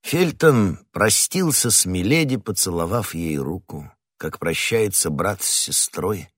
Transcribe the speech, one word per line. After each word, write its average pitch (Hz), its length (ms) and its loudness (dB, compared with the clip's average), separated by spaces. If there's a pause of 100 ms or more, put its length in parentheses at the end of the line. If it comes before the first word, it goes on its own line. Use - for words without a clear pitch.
Фельтон 139 880 2
простился 135 800 2
с - 160 4
миледи, 127 500 0
поцеловав 95 800 -4
ей 82 240 -2
руку, 73 500 -8 (280)
как - 240 -10
прощается 95 680 0
брат 82 360 -2
с - 40 -2
сестрой - 880 -2